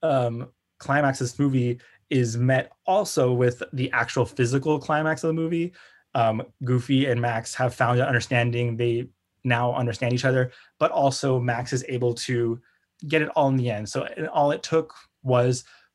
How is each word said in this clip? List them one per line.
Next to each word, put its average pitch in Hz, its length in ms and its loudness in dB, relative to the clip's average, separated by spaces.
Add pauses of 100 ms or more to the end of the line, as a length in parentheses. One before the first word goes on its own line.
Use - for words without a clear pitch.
um, 123 460 0 (280)
climax 139 420 0
of 135 60 0
this - 140 -10
movie 127 400 0 (300)
is 120 260 0
met 131 340 2 (160)
also 147 460 2
with 123 280 2 (120)
the 131 180 -2
actual 120 340 0
physical 135 540 0
climax 156 460 -2
of 170 40 0
the 160 60 0
movie. 170 380 -2 (420)
Um, 113 300 2 (200)
Goofy 127 420 2
and 120 140 0
Max 117 360 -4
have 127 180 0
found 120 260 2
an 135 60 2
understanding. 120 720 -2
They 120 300 -2 (360)
now 120 300 0
understand 123 400 -2
each 123 100 -2
other, 131 260 2 (280)
but 156 120 2
also 139 480 0
Max 120 360 -4
is 127 140 -4
able 123 260 -2
to 120 440 -2 (480)
get 156 140 2
it 151 100 -2
all 147 180 2
in 135 80 2
the 123 120 0
end. 104 180 -4
So, - 180 -4
and 160 240 -8
all 147 220 2
it 151 120 -4
took 160 320 -2 (280)
was 123 420 2 (300)